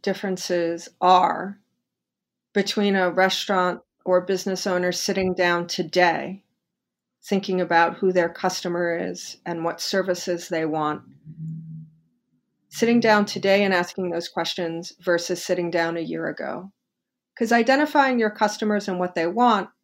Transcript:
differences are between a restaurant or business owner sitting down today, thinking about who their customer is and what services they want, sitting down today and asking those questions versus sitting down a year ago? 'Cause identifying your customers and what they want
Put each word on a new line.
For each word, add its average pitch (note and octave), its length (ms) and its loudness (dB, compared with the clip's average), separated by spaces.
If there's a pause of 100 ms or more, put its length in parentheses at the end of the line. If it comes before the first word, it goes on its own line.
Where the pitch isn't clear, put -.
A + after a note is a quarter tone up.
differences F3+ 840 -2 (120)
are F3+ 580 4 (960)
between G3+ 420 0
a F3+ 140 2
restaurant F#3 720 0 (240)
or F3+ 160 4
business F#3 460 -2
owner F3+ 260 0
sitting F#3 420 -2
down F3 320 2
today, F3 800 0 (800)
thinking F#3+ 360 -2
about E3+ 360 2
who F#3+ 160 2
their F3 160 2
customer F3 680 -2
is F3+ 480 -8
and E3 200 -6
what E3+ 160 -4
services F3+ 680 -2
they D#3+ 160 -2
want, D3+ 380 -2 (1700)
sitting A#3 320 2
down G#3+ 240 4
today G3 400 2
and F#3+ 100 2
asking F3 360 -2
those E3+ 180 -4
questions E3+ 720 -6
versus F3 420 -2
sitting F3 280 -2
down E3 260 0
a E3+ 40 -4
year E3 280 -6
ago? F#3 420 -8 (640)
'Cause A#3 160 -2
identifying C4+ 640 4
your A3 120 2
customers G#3 580 -2
and F#3 100 -2
what F3+ 160 -4
they E3 120 0
want G#3 420 2 (160)